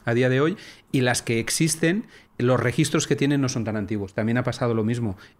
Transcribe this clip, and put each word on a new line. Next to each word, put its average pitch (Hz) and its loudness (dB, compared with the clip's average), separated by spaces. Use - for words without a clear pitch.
a 117 0
día 127 2
de 131 2
hoy, 170 0
y 135 2
las - 2
que 113 -2
existen, 165 0
los 123 2
registros 147 0
que 143 2
tienen 139 0
no 127 0
son 120 -4
tan 110 -4
antiguos. 101 -4
También 113 0
ha 123 0
pasado 120 -2
lo 110 2
mismo. 113 -2